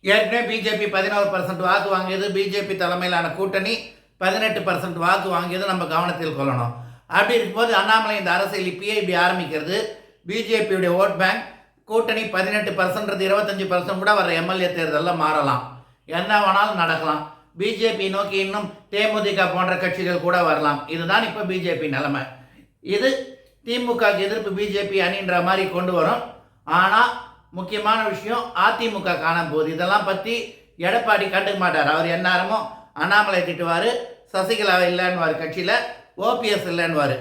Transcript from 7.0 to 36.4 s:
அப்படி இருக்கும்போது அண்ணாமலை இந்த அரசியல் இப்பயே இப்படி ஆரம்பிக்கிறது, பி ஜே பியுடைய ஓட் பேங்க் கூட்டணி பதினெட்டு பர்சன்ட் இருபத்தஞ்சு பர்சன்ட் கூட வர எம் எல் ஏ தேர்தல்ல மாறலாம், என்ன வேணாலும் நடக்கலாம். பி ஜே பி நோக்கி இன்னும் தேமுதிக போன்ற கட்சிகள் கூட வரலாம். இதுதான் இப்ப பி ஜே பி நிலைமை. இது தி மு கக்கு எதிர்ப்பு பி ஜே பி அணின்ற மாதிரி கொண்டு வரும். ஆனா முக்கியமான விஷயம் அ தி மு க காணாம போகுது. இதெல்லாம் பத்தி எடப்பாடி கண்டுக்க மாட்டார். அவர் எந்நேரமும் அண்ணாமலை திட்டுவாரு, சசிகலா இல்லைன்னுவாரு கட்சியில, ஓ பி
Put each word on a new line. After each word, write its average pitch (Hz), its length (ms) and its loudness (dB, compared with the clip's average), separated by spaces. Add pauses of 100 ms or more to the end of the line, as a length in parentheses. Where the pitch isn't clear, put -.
அப்படி 220 280 2
இருக்கும்போது 226 400 2
அண்ணாமலை 214 440 2
இந்த 180 140 0
அரசியல் 190 380 0
இப்பயே 202 240 -6
இப்படி 185 220 0
ஆரம்பிக்கிறது, 170 600 0 (500)
பி 214 160 -2
ஜே 220 180 0
பியுடைய 190 340 0
ஓட் 190 220 2
பேங்க் 190 260 0 (460)
கூட்டணி 220 360 0
பதினெட்டு 196 460 -2
பர்சன்ட் 190 560 0
இருபத்தஞ்சு 196 400 0
பர்சன்ட் 180 320 -2
கூட 202 160 4
வர 175 180 2
எம் 165 160 0
எல் 190 120 -2
ஏ 180 60 2
தேர்தல்ல 170 500 0
மாறலாம், 147 460 2 (440)
என்ன 190 340 0
வேணாலும் 202 420 2
நடக்கலாம். 160 400 0 (360)
பி 214 180 -2
ஜே 220 160 2
பி 190 160 -2
நோக்கி 196 300 -2
இன்னும் 196 340 -4 (180)
தேமுதிக 202 600 2
போன்ற 180 240 0
கட்சிகள் 175 440 -2
கூட 175 220 2
வரலாம். 151 460 0
இதுதான் 170 380 0
இப்ப 202 180 -6
பி 185 160 -4
ஜே 170 140 -2
பி 151 140 -4
நிலைமை. 139 340 -2 (580)
இது 214 300 0 (540)
தி 240 140 -2
மு 240 140 -2
கக்கு 208 260 4
எதிர்ப்பு 202 340 -2
பி 208 140 -2
ஜே 202 160 -2
பி 196 180 0
அணின்ற 180 420 0
மாதிரி 190 280 0
கொண்டு 180 220 -2
வரும். 175 300 2 (420)
ஆனா 190 360 4 (500)
முக்கியமான 214 580 -2
விஷயம் 226 360 -4 (120)
அ 202 220 4
தி 233 100 0
மு 202 140 -4
க 180 100 -2
காணாம 165 380 0
போகுது. 156 220 0
இதெல்லாம் 185 320 2
பத்தி 196 300 -2 (440)
எடப்பாடி 202 500 2
கண்டுக்க 196 300 0
மாட்டார். 165 280 2
அவர் 160 200 2
எந்நேரமும் 180 600 0 (280)
அண்ணாமலை 196 480 2
திட்டுவாரு, 170 480 0 (420)
சசிகலா 190 520 2
இல்லைன்னுவாரு 180 500 0
கட்சியில, 175 380 -4 (420)
ஓ 233 220 0
பி 233 120 -2